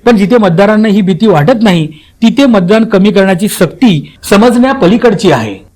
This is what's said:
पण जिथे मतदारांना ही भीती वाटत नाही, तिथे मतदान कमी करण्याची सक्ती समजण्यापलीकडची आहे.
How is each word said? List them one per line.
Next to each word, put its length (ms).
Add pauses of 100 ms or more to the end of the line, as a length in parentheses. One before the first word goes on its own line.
पण 120
जिथे 200
मतदारांना 500
ही 140
भीती 260
वाटत 340
नाही, 260 (340)
तिथे 240
मतदान 400
कमी 260
करण्याची 360
सक्ती 680 (160)
समजण्यापलीकडची 1000
आहे. 220 (220)